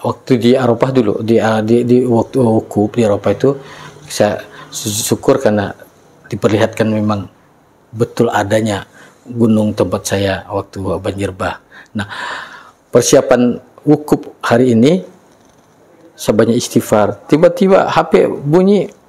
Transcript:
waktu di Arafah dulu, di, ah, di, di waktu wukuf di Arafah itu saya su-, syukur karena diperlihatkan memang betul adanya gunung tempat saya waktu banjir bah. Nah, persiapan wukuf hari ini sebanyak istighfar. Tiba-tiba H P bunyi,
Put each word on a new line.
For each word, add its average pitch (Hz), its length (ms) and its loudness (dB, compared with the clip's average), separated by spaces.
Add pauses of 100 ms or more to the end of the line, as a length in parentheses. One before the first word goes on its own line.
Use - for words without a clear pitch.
waktu - 320 -6
di 113 160 2
Arafah 127 400 0
dulu, 117 240 0
di, 110 240 2
ah, 110 160 0
di, 113 240 2
di 123 240 2
waktu 117 320 0
wukuf 110 560 0
di 120 80 0
Arafah 101 320 0
itu 131 160 0 (560)
saya - 320 -2 (320)
su-, - 220 -8
syukur 117 500 0
karena 104 320 0 (560)
diperlihatkan 107 560 -2
memang 107 400 -2 (640)
betul 113 400 -2
adanya 104 560 -2 (400)
gunung 107 480 0
tempat 101 320 -4
saya 98 400 -4
waktu 101 320 -8 (240)
banjir 98 320 -8
bah. 92 240 -8 (320)
Nah, 107 160 -8 (880)
persiapan 123 640 2 (240)
wukuf - 540 0 (100)
hari 120 320 2
ini 160 240 4 (1120)
sebanyak 113 400 0
istighfar. - 720 0
Tiba-tiba 175 640 2
H - 160 0
P 180 240 2
bunyi, 180 560 2 (220)